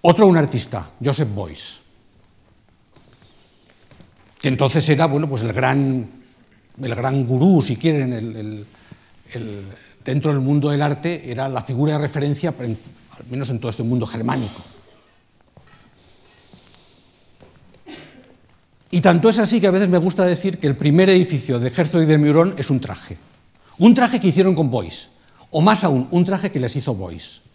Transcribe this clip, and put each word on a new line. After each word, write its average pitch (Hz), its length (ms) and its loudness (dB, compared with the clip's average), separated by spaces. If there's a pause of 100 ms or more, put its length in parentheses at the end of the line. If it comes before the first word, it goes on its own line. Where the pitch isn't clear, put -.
Otro, 180 240 6
un 180 100 6
artista, 123 540 -2 (120)
Joseph 135 320 -2
Beuys, 87 460 -12 (2500)
que - 80 -2
entonces 139 400 0
era, 156 180 4
bueno, 147 220 -2
pues 127 140 -6
el 113 100 -4
gran, 131 560 0 (720)
el 123 140 -6
gran 131 320 0
gurú, 143 340 4
si 117 160 -2
quieren, 143 360 0
el, 113 240 -8
el, 107 300 -12 (680)
el, 107 320 -12 (380)
dentro 143 280 -2
del 139 100 0
mundo 143 300 0
del 147 100 0
arte, 147 500 -4
era 131 200 -6
la 123 100 -6
figura 139 340 -2
de 151 40 -2
referencia, 147 640 -4
en, 113 180 -6 (400)
al - 100 -20
menos 123 220 -8
en 117 100 -6
todo 117 100 -6
este - 120 -8
mundo 117 240 -2
germánico. 117 560 -6 (4000)
Y 175 120 0
tanto 175 260 4
es 220 100 2
así 220 220 2
que 190 60 2
a 185 60 4
veces 190 180 2
me 180 80 4
gusta 180 260 0
decir 180 340 -2
que - 80 -4
el 139 100 0
primer 170 340 4
edificio 151 480 2
de 123 100 -2
Herzog 165 360 0
y - 20 2
de 156 100 6
Meuron 151 400 4
es 151 140 -6
un 131 100 0
traje. - 380 -12 (580)
Un 208 180 8
traje 247 240 2
que 190 100 2
hicieron 185 260 4
con 147 160 0
Beuys, 101 400 -8 (400)
o 156 100 -2
más 208 240 2
aún, 135 260 0
un 175 140 2
traje 190 260 -4
que 139 100 -4
les 123 160 -4
hizo 117 200 -4
Beuys. 87 460 -14 (120)